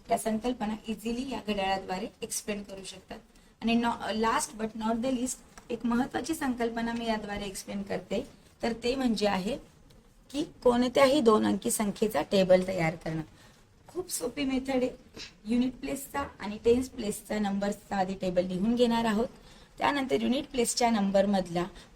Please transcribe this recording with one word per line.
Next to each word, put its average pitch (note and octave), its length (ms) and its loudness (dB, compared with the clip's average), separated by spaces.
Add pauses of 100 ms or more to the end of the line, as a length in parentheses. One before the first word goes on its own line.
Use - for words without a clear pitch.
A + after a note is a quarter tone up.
(120)
या A3 60 2
संकल्पना A3 580 -2 (120)
इझिली A#3+ 440 -6
या G#3+ 160 -6
घड्याळाद्वारे F#3+ 600 -2 (140)
एक्सप्लेन G#3 420 -6
करू G3 200 -14
शकतात. F#3+ 360 -16 (420)
आणि A#3 140 2
no-, A3 480 0
last A3+ 380 0
but A3 260 -4
not A#3 80 2
the B3+ 160 0
least B3+ 260 -2 (320)
एक A#3+ 160 -6
महत्त्वाची A#3+ 500 -2
संकल्पना A#3 560 -2
मी A#3 140 -6
याद्वारे G3+ 400 -4
एक्सप्लेन G3 380 -8
करते, F#3+ 440 -4 (360)
तर A3+ 100 0 (100)
ते B3 120 0
म्हणजे A3 320 2
आहे G3 300 0 (760)
की C#4+ 120 -2 (200)
कोणत्याही B3+ 580 6
दोन A3 260 6
अंकी G#3 240 0
संख्येचा G#3 500 0
टेबल F#3 460 6
तयार E3 280 0
करणं. D#3+ 260 -6 (680)
खूप F#4 240 -10
सोपी - 320 -4
मेथड C4 400 0
आहे. B3+ 60 2 (560)
युनिट B3 280 2
प्लेसचा C#4 540 -6 (120)
आणि G#3 260 -6
टेन्स B3 240 4
प्लेसचा G#3+ 500 -4
नंबरचा G3+ 560 -2
आधी F#3+ 180 0
टेबल F3+ 320 0
लिहून F#3 300 0
घेणार A#3 300 2
आहोत. A3 220 2 (500)
त्यानंतर C4+ 440 0
युनिट B3 240 0
प्लेसच्या A#3+ 440 0
नंबरमधला G3 760 2 (320)